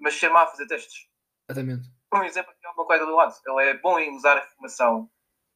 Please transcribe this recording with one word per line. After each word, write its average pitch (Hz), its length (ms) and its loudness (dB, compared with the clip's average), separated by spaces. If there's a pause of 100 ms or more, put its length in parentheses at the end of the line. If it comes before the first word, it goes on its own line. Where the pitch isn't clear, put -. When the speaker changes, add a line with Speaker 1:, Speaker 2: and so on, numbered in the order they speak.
Speaker 1:
mas 147 140 -2
ser - 160 0
má 160 120 8
a - 40 4
fazer - 220 -8
testes. - 400 -12 (420)
Speaker 2:
Exatamente. 131 400 -8 (180)
Speaker 1:
Por 196 160 0
exemplo, 180 280 -8
aqui - 120 -20
é 175 60 -16
o - 60 -18
meu 165 80 -4
colega 160 220 2
do 156 100 -4
lado. - 180 4 (100)
Ele 135 260 0
é 131 80 0
bom 175 200 0
em 151 160 -4
usar 139 240 4
a - 80 -8
informação 117 640 -2 (460)